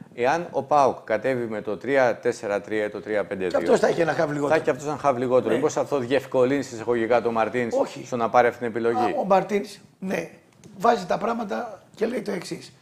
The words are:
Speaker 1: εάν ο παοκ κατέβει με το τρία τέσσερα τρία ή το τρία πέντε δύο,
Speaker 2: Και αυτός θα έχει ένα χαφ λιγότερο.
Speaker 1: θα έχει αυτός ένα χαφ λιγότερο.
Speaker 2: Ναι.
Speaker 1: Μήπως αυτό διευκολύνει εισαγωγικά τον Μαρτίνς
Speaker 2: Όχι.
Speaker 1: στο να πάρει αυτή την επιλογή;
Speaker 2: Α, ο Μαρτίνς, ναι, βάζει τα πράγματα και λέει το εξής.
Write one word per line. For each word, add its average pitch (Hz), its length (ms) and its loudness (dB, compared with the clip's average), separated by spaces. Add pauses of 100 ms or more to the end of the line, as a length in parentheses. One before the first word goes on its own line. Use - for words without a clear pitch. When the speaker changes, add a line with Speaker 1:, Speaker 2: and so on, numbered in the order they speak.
(140)
Speaker 1:
εάν 151 380 0
ο 139 120 -2
παοκ 135 400 2
κατέβει 120 420 -2
με 110 160 -6
το 104 160 -6
τρία 123 400 2
τέσσερα 101 440 -2
τρία 107 240 -2
ή 104 40 -4
το 104 120 -10
τρία 104 240 -2
πέντε 98 140 -8
δύο, 92 100 -2
Speaker 2:
Και 82 80 0
αυτός 180 220 2
θα 220 80 2
έχει - 140 0
ένα 156 120 0
χαφ 160 180 0
λιγότερο. 143 180 -2
Speaker 1:
θα 156 60 4
έχει 160 140 0
αυτός 139 180 -2
ένα 147 100 -4
χαφ 135 200 2
λιγότερο. 123 320 2
Speaker 2:
Ναι. 110 60 2
Speaker 1:
Μήπως 143 220 0
αυτό 143 220 0
διευκολύνει 127 600 2
εισαγωγικά 117 640 0
τον 117 120 0
Μαρτίνς 113 420 0
Speaker 2:
Όχι. 143 300 -4
Speaker 1:
στο 131 100 -6
να 113 140 0
πάρει 120 180 6
αυτή 113 120 -2
την 120 80 -4
επιλογή; 117 300 0 (140)
Speaker 2:
Α, - 80 -2
ο - 60 -2
Μαρτίνς, 196 520 0 (220)
ναι, 185 300 -6 (480)
βάζει 202 280 2
τα 190 120 0
πράγματα 220 640 -6 (140)
και 214 100 -2
λέει 240 160 -4
το 202 100 -6
εξής. - 500 -10